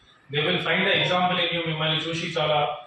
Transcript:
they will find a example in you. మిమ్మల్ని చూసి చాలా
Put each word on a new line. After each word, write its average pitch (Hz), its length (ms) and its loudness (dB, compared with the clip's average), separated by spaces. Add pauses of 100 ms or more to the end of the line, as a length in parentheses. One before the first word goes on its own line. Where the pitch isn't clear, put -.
(320)
they 151 140 0
will 180 120 2
find 165 240 0
a 196 200 2
example 180 360 2
in 170 200 0
you. 165 100 -2
మిమ్మల్ని 156 300 0
చూసి 165 420 -4
చాలా 151 480 2